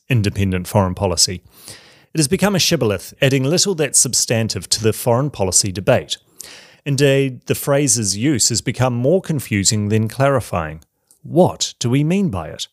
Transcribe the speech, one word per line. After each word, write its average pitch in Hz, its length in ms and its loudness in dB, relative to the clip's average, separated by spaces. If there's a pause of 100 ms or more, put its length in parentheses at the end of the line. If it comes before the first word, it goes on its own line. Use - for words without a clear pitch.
independent 98 580 0
foreign 92 280 2
policy. 92 460 0 (720)
It 156 60 -2
has 143 80 2
become 190 280 0
a 160 40 2
shibboleth, 117 600 0
adding 135 220 2
little 175 320 0
that's 147 240 0
substantive 113 680 0
to - 120 -2
the 110 120 4
foreign 131 360 0
policy 98 420 0
debate. 95 460 0 (680)
Indeed, 139 640 0
the - 80 0
phrase's 120 640 0
use 123 320 0
has 117 120 -2
become 123 340 -2
more 143 260 2
confusing 107 680 -2
than 110 180 2
clarifying. 107 760 -2 (380)
What 135 580 0
do 120 100 -2
we 139 140 2
mean 180 260 0
by 85 180 -6
it? - 240 -12